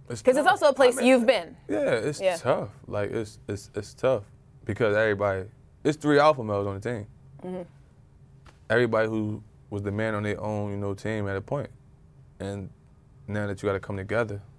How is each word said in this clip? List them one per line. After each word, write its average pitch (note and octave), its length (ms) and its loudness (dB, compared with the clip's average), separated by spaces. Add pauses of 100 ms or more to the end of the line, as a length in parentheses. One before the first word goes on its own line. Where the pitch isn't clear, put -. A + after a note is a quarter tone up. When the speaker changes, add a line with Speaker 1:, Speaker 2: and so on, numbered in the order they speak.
Speaker 1:
It's A#2+ 120 -8
Speaker 2:
'Cause B3+ 160 4
it's D4 80 2
Speaker 1:
tough. F4 60 6 (100)
Speaker 2:
also D#4+ 60 6
a C#4+ 60 6
place B3+ 240 4
Speaker 1:
I - 40 -4
mean, A#3 80 4
Speaker 2:
you've B3 160 6
been. G3+ 300 0 (120)
Speaker 1:
yeah, D4 240 0
it's B2+ 300 0
Speaker 2:
Yeah. F#3 160 2
Speaker 1:
tough. C#3+ 320 0 (180)
Like, G2+ 240 -4
it's, G#2+ 360 -6
it's, G#2 260 -8
it's - 200 -10
tough B2+ 300 0 (420)
because G#2+ 300 2
everybody, G2+ 500 2 (380)
it's D3+ 140 0
three D3 220 4
alpha D3 240 4
males G2+ 240 0
on G2 80 -2
the G2 60 -8
team. A2 260 -6 (360)
Speaker 2:
Mm-hmm. F#3 180 -10 (1080)
Speaker 1:
Everybody A2 400 2
who G#2+ 320 -4 (280)
was G#2 140 -6
the G2+ 80 -4
man A2 220 -2
on G#2 100 -2
their G#2 160 -4
own, G#2 320 -4
you G2+ 60 -8
know, G2+ 160 -4
team G#2 340 -4
at G2 80 -4
a G2 60 -4
point. C3+ 280 -8 (680)
And G2 300 -8 (580)
now G#2 200 -4
that G2 140 -8
you G2+ 60 -2
gotta G2 120 0
come G2+ 180 -8
together G2+ 440 -4 (180)